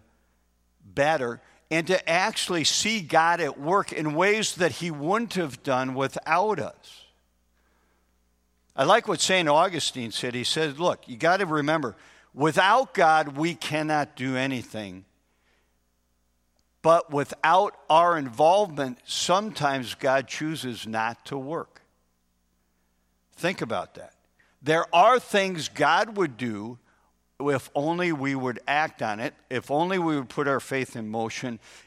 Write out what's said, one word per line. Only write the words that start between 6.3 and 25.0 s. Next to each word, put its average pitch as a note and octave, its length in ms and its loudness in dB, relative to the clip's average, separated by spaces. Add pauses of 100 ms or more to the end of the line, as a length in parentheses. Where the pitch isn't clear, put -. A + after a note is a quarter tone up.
us. - 460 -12 (1700)
I C3+ 120 0
like G#3+ 220 4
what F3+ 120 -2
Saint F3+ 300 2
Augustine D3 640 0
said. B2 220 -6
He A#2+ 120 -4
said, D3+ 340 -2
"Look, E3 300 -2
you A#2+ 80 -12
gotta F3+ 280 2
remember, D3+ 520 -2 (360)
without F#3 600 4
God, D#3 440 4
we E3 160 -2
cannot D3+ 640 -2
do C3 220 -4
anything. G#2+ 640 -6 (1800)
But E3 300 4
without D#3+ 640 2 (140)
our E3 280 6
involvement, C#3+ 840 2
sometimes C#3+ 880 -2
God C3+ 360 0
chooses C3 580 -8
not A2+ 380 -6
to C#3 120 -10
work." C#3 440 -10 (1500)
Think F3 280 -6
about F3+ 340 -6
that. - 180 -20 (480)
There D#3 240 0 (100)
are A3+ 240 6